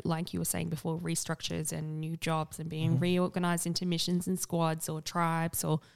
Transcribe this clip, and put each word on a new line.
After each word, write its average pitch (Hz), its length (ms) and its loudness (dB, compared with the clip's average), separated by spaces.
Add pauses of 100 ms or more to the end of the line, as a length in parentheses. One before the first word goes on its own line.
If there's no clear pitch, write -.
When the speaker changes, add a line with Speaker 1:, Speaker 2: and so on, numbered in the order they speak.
Speaker 1:
like 165 280 -2
you 180 60 -2
were 165 60 -2
saying 170 240 -2
before, 165 300 -2
restructures 165 760 -4
and 156 260 -4
new 156 180 -4
jobs 160 420 -2
and 160 100 -6
being 160 240 0
Speaker 2:
Mm-hmm. - 100 4
Speaker 1:
reorganized 180 640 2
into 170 180 0
missions 175 420 2
and 185 120 0
squads 160 480 0
or 156 140 -4
tribes 165 600 0
or 156 160 2 (160)